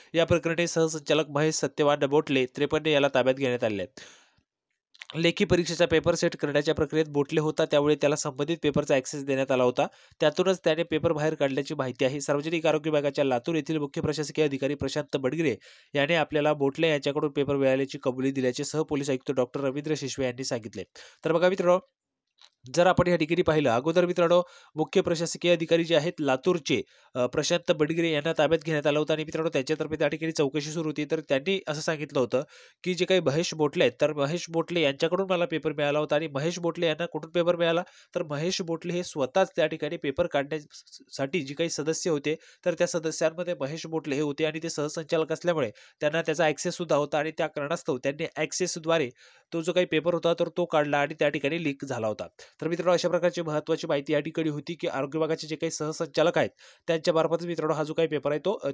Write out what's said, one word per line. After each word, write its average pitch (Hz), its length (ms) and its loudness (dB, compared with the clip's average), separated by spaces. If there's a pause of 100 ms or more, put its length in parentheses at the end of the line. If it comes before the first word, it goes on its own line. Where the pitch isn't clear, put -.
(140)
या 165 120 4
प्रकरणी 165 420 2
सहसंचालक 156 640 0
महेश 156 260 0
सत्यवान 143 500 2
बोटले 139 400 2
त्रेपन्न 147 400 -2
याला 143 300 4
ताब्यात 131 200 4
घेण्यात 123 280 0
आले 104 200 -2
आहे. - 180 -14 (1200)
लेखी 170 240 2
परीक्षेचा 170 400 2
पेपर 160 300 4
सेट 165 200 0
करण्याच्या 147 400 0
प्रक्रियेत 156 320 0
बोटले 143 320 0
होता, 156 260 2
त्यामुळे 147 300 4
त्याला 143 200 2
संबंधित 147 480 -4
पेपरचा 147 320 2
ॲक्सेस 139 280 -2
देण्यात 135 280 0
आला 127 120 4
होता, 123 240 2 (320)
त्यातूनच 180 440 2
त्याने 160 200 2
पेपर 165 280 0
बाहेर 156 220 0
काढल्याची 139 400 -2
माहिती 131 320 -2
आहे. 139 160 -2
सार्वजनिक 156 440 -2
आरोग्य 156 240 2
विभागाच्या 147 360 0
लातूर 131 300 0
येथील 156 220 -2
मुख्य 147 240 -6
प्रशासकीय 151 440 0
अधिकारी 139 300 -2
प्रशांत 143 420 -4
बडगिरे 139 380 0 (400)
याने 147 200 2
आपल्याला 151 380 2
बोटले 147 360 0
यांच्याकडून 147 420 0
पेपर 143 240 0
मिळाल्याची 135 480 2
कबुली 131 280 0
दिल्याचे 131 320 -2
सहपोलीस 147 460 -2
आयुक्त 131 220 -4
डॉक्टर 131 300 -2
रवींद्र 143 360 -4
शिशवे 135 280 -6
यांनी 123 180 -6
सांगितले. 107 400 -6 (420)
तर 160 60 2
बघा 170 180 4
मित्रांनो, 185 300 4 (960)
जर 175 120 6
आपण 175 200 4
या 175 80 4
ठिकाणी 160 260 2
पाहिलं, 156 280 2
अगोदर 160 360 2
मित्रांनो 175 360 4 (340)
मुख्य 156 260 2
प्रशासकीय 170 500 0
अधिकारी 165 320 2
जे 165 120 2
आहेत 156 240 2
लातूरचे, 139 640 2 (340)
अ, 127 100 2
प्रशांत 165 460 0
बडगिरे 165 400 0
यांना 151 260 0
ताब्यात 156 280 4
घेण्यात 156 220 0
आलं 147 120 2
होतं 156 140 0
आणि 156 100 -2
मित्रांनो 160 260 -4
त्यांच्यातर्फे 151 460 -2
त्या 151 120 2
ठिकाणी 160 240 -4
चौकशी 147 400 -2
सुरू 156 180 -4
होती. 151 160 -4
तर 160 140 -2
त्यांनी 156 480 -2
असं 151 140 -4
सांगितलं 151 380 -4
होतं 127 240 0 (400)
की 180 100 -2
जे 175 120 -2
काही 185 160 4
महेश 156 320 0
बोटले 156 300 2
आहेत, 123 180 4
तर 151 120 2
महेश 147 360 -2
बोटले 165 320 -2
यांच्याकडून 165 480 0
मला 175 160 0
पेपर 156 280 -2
मिळाला 147 260 0
होता 151 160 0
आणि 160 120 0
महेश 156 320 -4
बोटले 170 280 -2
यांना 156 180 -2
कुठून 160 260 -8
पेपर 170 240 2
मिळाला, 170 280 2 (320)
तर 170 80 -2
महेश 160 380 -4
बोटले 165 320 -4
हे 175 100 -2
स्वतःच 180 520 0
त्या 160 120 2
ठिकाणी 160 300 -6
पेपर 151 300 0
काढण्यासाठी 147 1120 -6
जे 139 120 -8
काही 165 160 -2
सदस्य 160 400 -2
होते 147 260 0 (300)
तर 175 80 2
त्या 170 140 0
सदस्यांमध्ये 165 720 -2
महेश 147 260 -6
बोटले 160 300 -4
हे 143 60 0
होते 147 240 -2
आणि 156 180 -4
ते 165 60 -6
सहसंचालक 160 640 -2
असल्यामुळे 156 400 0 (280)
त्यांना 156 220 0
त्याचा 160 240 2
ॲक्सेस 156 280 0
सुद्धा 165 220 0
होता 147 240 0
आणि 156 120 -2
त्या 160 160 -2
कारणास्तव 151 500 -4
त्यांनी 147 280 -4 (100)
ॲक्सेसद्वारे 160 720 -2 (440)
तो 165 80 -2
जो 165 100 -2
काही 180 140 2
पेपर 160 280 0
होता 170 200 2
तर 170 240 0
तो 175 80 2
काढला 147 320 2
आणि 143 160 0
त्या 151 160 2
ठिकाणी 147 340 -2
लीक 143 220 -4
झाला 120 220 -4
होता. 95 200 -4 (340)
तर 156 60 -2
मित्रांनो 170 260 2
अशा 175 160 2
प्रकारची 175 320 0
महत्त्वाची 156 460 -2
माहिती 147 260 -2
या 147 60 4
ठिकाणी 156 300 -2
होती 147 240 -6
की 165 140 -6
आरोग्य 143 320 -4
विभागाचे 160 280 -2
जे 156 80 -8
काही 160 160 -4
सहसंचालक 160 640 0
आहेत 120 120 2 (380)
त्यांच्या 165 260 0
मार्फतच 165 320 2
मित्रांनो 160 280 -2
हा 151 100 -2
जो 151 100 -4
काही 165 140 2
पेपर 143 240 -2
आहे 147 80 -2
तो, 185 240 -2
अ, 139 100 -2